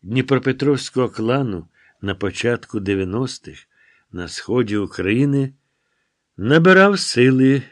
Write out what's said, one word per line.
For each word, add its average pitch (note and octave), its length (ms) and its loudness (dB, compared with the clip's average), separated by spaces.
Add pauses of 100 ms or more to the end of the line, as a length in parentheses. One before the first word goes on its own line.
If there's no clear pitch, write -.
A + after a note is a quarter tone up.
Дніпропетровського B2+ 1080 0
клану A2+ 580 -4 (340)
на G2 140 -4
початку G#2+ 640 -4
дев'яностих G2 880 -6 (440)
на F2+ 160 -10
сході G#2+ 500 -4
України C3+ 760 -2 (840)
набирав F#3 640 4
сили C3 720 2